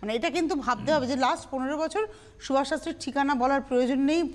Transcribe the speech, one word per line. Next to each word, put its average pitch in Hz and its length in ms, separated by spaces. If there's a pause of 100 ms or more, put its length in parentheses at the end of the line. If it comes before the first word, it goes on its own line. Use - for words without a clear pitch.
মানে 214 120
এটা 247 160
কিন্তু 349 240
ভাবতে 254 380
হবে 277 140
যে 269 100
last 262 340
পনেরো 269 280
বছর 320 280 (340)
সুভাষ 269 280
শাস্ত্রীর 320 320
ঠিকানা 277 340
বলার 269 260
প্রয়োজন 262 380
নেই, 302 360